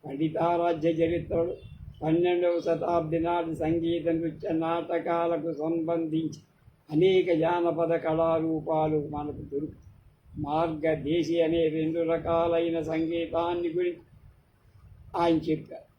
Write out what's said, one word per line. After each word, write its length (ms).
పండితారాధ్య 800
చరిత్రలు, 680
పన్నెండవ 580
శతాబ్ది 580
నాటి 360
సంగీత 540
నృత్య 440
నాటకాలకు 1000
సంబంధించి 880
అనేక 420
జానపద 640
కళారూపాలు 1160
మనకు 260
దొరుకుతాయి. 540
మార్గదేశి 1000
అనే 280
రెండు 320
రకాలైన 840
సంగీతాన్ని 840
గురించి 300
ఆయన 200
చెప్పారు. 640